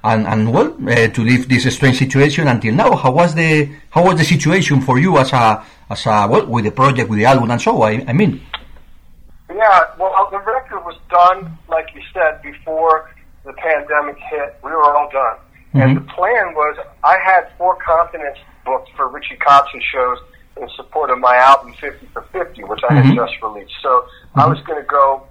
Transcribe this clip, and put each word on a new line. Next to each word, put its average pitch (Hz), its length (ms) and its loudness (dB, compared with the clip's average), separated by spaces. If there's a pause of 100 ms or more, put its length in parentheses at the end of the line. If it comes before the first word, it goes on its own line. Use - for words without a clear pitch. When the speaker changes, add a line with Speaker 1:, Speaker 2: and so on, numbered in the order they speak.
Speaker 1:
and, 110 240 0
and 110 260 0
well, - 180 0 (160)
uh, 117 200 2
to 113 160 -4
live 123 240 2
this 127 260 0
strange 131 240 2
situation 143 480 0
until 117 260 0
now. 147 220 2
How 139 160 0
was 165 240 2
the, 156 340 0 (220)
how 170 140 2
was 185 140 4
the 160 60 2
situation 156 560 2
for 131 180 0
you 165 200 2
as 131 140 0
a, 113 320 2 (260)
as - 160 -8
a, 104 240 2
well, 175 160 2
with 113 200 -2
the 107 40 0
project, 127 400 0
with 107 80 -2
the 104 60 0
album 117 260 4
and 120 100 -2
so, - 220 0
I, 107 240 0
I - 60 -4
mean? 185 280 2 (1080)
Speaker 2:
Yeah, 190 340 4 (140)
well, 190 320 -2
the 196 80 -8
record 220 460 -8
was 175 120 -14 (140)
done, 175 460 2 (120)
like 160 260 -4
you 147 80 -20 (100)
said, 160 300 -2
before 156 680 -2 (340)
the 139 100 -18
pandemic - 640 -4 (120)
hit. 143 320 -6
We 139 80 -14
were 156 140 0 (120)
all 147 140 0
done. 127 260 -4 (380)
And 131 240 4
Speaker 1:
Mm-hmm. 143 80 -10
Speaker 2:
the - 60 -20
plan 190 420 -2
was, 151 240 -4 (260)
I 175 140 4
had 185 300 0 (100)
four 180 180 0
Continents 165 640 -4 (240)
booked 131 320 -6
for 139 120 -4
Richie 135 280 -14
Kotzen 139 460 2 (100)
shows 123 260 -4 (420)
in 123 160 -14
support 143 340 -8
of 139 80 -2
my 127 180 2
album 135 440 4
Fifty 139 320 -14
for 117 100 -12 (100)
Fifty, - 320 -10
which 139 240 -10
I 151 60 2
had 131 100 4
Speaker 1:
Mm-hmm. 131 120 4
Speaker 2:
just 117 260 -4
released. 107 400 -12
So 127 240 0 (280)
I 139 80 2
Speaker 1:
Mm-hmm. 151 80 4
Speaker 2:
was 156 160 -4
gonna 151 180 -8
go 139 460 0